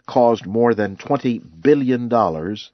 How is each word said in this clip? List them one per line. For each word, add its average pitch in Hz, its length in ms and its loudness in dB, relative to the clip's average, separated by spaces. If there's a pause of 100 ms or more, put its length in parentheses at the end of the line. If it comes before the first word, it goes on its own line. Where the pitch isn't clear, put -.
caused 117 400 2
more 117 280 2
than 101 240 -4
twenty 135 420 -4
billion 123 720 0
dollars 98 640 -2